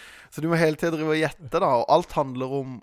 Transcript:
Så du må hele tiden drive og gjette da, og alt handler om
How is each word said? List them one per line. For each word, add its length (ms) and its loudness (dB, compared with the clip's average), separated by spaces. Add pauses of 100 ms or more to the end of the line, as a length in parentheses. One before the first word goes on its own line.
(300)
Så 120 -12
du 60 -2
må 80 2
hele 200 2
tiden 180 -2
drive 160 -2
og 80 2
gjette 420 -2
da, 180 2
og 100 0
alt 240 4
handler 480 -4
om 220 -10